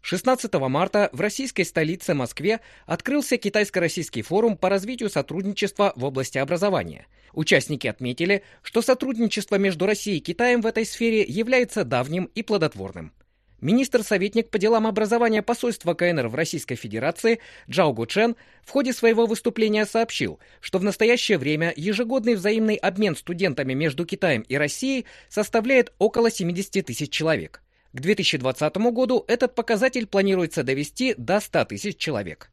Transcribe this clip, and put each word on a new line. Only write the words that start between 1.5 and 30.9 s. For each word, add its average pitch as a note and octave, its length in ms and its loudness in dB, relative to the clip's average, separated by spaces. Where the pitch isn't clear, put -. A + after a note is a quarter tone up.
столице E3+ 500 -2
Москве D3 460 -2
открылся C4 520 -2
китайско-российский F3+ 840 -2
форум G#3 340 2
по F#3 140 0
развитию G3+ 400 -2
сотрудничества F#3+ 880 -2
в A#2+ 100 -4
области C3+ 320 -4
образования. D3+ 720 -2
Участники D3+ 540 0
отметили, B2+ 560 -2
что - 220 -2
сотрудничество A#3 720 0
между F#3+ 320 0
Россией G#3 320 -2
и - 20 -8
Китаем A#3+ 400 0
в G#3+ 60 0
этой A3 180 0
сфере A3 380 2
является A3+ 600 0
давним C3+ 420 -2
и A3 80 -6
плодотворным. G2+ 680 -2
Министр-советник A3 920 2
по G#3 80 -2
делам A3 260 2
образования A3 560 2
посольства A3+ 540 -2
К F3 120 2
Н E3 120 2
Р A#2+ 80 0
в A2+ 80 -6
Российской D3+ 400 -4
Федерации C#3 640 -2
Джао D3 240 2
Гучен F#3+ 440 0
в - 80 -20
ходе C4 240 0
своего A#3 320 4
выступления A3 640 0
сообщил, A3+ 520 -2
что - 180 -6
в F3+ 60 0
настоящее A3 560 2
время D3+ 360 0
ежегодный A3 600 0
взаимный G#3+ 400 2
обмен F#3+ 400 0
студентами D#3 580 -2
между D3 320 0
Китаем D3+ 380 0
и B2+ 120 -4
Россией B3+ 520 -2
составляет A#3 680 2
около A#3 320 4
семидесяти F#3+ 540 -2
тысяч C3 260 -6
человек. D3+ 540 -2
К B2+ 80 -10
две F3+ 120 2
тысячи F3 240 0
двадцатому D3+ 540 0
году B3 380 2
этот A#3+ 260 2
показатель A#3+ 500 0
планируется F#3+ 580 2
довести D3 540 -2